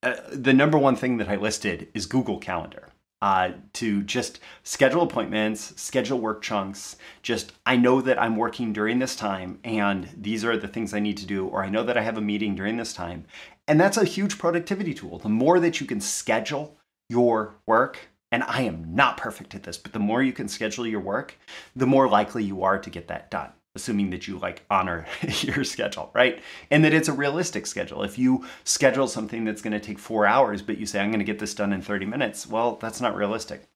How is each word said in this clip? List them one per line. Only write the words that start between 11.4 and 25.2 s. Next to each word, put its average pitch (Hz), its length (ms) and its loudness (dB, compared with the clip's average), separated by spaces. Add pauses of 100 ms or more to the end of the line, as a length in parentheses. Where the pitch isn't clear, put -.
or, 95 180 -2
"I 95 40 -6
know 107 140 0
that 120 140 0
I 110 60 2
have 110 140 -2
a 110 60 -4
meeting 104 320 -2
during 101 220 -2
this 117 160 -6
time." 85 340 -10 (400)
And 151 140 6
that's 196 160 6
a 214 80 4
huge 196 340 -2
productivity 170 560 -2
tool. 82 240 -12
The 107 100 -6
more 135 320 6
that 165 200 2
you 131 60 -6
can 110 140 -4
schedule 131 760 -4 (340)
your 117 460 2 (100)
work, 120 420 2 (220)
and 123 140 2
I 127 180 -2
am 82 320 -6
not 123 220 4
perfect - 380 -10
at 101 100 -12
this, - 140 -10
but - 140 -16
the 113 60 -6
more 107 240 2
you 131 100 2
can 104 160 -8
schedule 113 380 -4
your 110 140 -2
work, 98 380 -6 (360)
the 127 120 2
more 135 220 8
likely 104 360 4
you 95 180 -4
are 95 160 4
to - 120 -10
get 85 180 -12
that - 220 -10
done, 76 200 -8 (280)
assuming 101 320 0
that 90 160 -8
you, 95 120 -10
like, 90 320 -6
honor 92 360 0 (160)